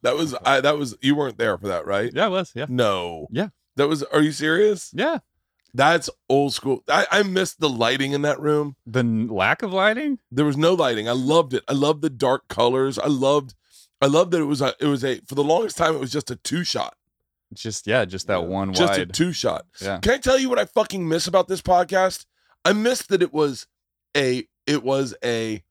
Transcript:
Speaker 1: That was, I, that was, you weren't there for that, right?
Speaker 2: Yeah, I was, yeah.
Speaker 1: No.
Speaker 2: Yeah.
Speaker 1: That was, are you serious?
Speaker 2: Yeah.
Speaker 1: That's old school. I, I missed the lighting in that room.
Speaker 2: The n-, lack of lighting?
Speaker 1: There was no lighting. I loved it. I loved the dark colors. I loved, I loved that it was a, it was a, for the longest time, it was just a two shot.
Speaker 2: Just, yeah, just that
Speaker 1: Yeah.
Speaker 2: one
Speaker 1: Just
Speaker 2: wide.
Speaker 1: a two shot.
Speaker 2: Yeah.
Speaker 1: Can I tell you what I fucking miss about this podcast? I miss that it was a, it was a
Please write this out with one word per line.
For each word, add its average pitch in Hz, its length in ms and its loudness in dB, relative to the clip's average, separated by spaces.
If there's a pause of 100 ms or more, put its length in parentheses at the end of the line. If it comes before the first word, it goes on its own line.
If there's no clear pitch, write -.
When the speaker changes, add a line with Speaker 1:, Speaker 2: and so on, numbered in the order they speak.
Speaker 1:
That 127 140 0
was, 151 180 -4 (100)
I, 135 160 4
that 147 180 2
was, 127 220 -6
you 139 140 2
weren't 139 240 -4
there 110 200 0
for 98 100 -8
that, 87 180 -4
right? 101 260 0
Speaker 2:
Yeah, 196 140 0
I - 20 -2
was, 185 260 -4
yeah. 131 140 -8
Speaker 1:
No. 90 600 0
Speaker 2:
Yeah. 127 180 -4 (280)
Speaker 1:
That 143 120 2
was, 151 160 -2
are 156 160 2
you 151 120 2
serious? 175 640 0
Speaker 2:
Yeah. 277 240 -2 (560)
Speaker 1:
That's 160 340 4 (200)
old 139 260 2
school. - 340 -2
I, 151 220 2
I 202 120 4
missed 185 380 -2
the 156 80 2
lighting 131 440 0
in 143 100 -2
that 147 180 0
room. 147 360 0 (100)
Speaker 2:
The 120 140 0
n-, 117 280 0
lack 107 340 0
of 196 100 -6
lighting? 220 460 0 (120)
Speaker 1:
There 139 140 2
was 143 120 2
no 165 180 4
lighting. 120 340 0
I 117 40 0
loved 131 420 2
it. 110 140 -2
I 131 40 -2
loved 147 300 2
the 156 80 0
dark 131 380 0
colors. 131 500 0
I - 80 -4
loved, 135 480 0 (460)
I 139 60 2
loved 165 260 4
that 170 80 2
it 151 40 0
was 143 180 -2
a, 131 180 0
it 147 60 0
was 139 180 0
a, 123 160 -2
for - 140 -14
the 143 100 0
longest 175 320 0
time, 160 180 2
it 139 60 -4
was 131 120 -6
just 143 180 -6
a 120 60 -8
two 170 280 -4
shot. - 320 -6 (580)
Speaker 2:
Just, - 320 -10
yeah, 113 180 2
just 90 220 -10
that 92 140 0
Speaker 1:
Yeah. 85 60 -4
Speaker 2:
one 95 280 -4
Speaker 1:
Just 90 240 2
Speaker 2:
wide. - 20 0
Speaker 1:
a 90 60 -4
two 160 260 -2
shot. 95 340 -4 (140)
Speaker 2:
Yeah. 98 200 -4
Speaker 1:
Can 226 120 2
I 277 60 2
tell 262 200 2
you 269 100 0
what 240 100 0
I 208 60 0
fucking 196 440 -2
miss 170 180 -2
about 180 220 -4
this 185 140 -6
podcast? 185 640 0 (380)
I 180 80 4
miss 226 340 0
that 185 160 2
it 175 100 0
was 147 340 -2 (500)
a, 127 300 0 (200)
it 143 160 0
was 135 320 -2 (100)
a 113 460 -4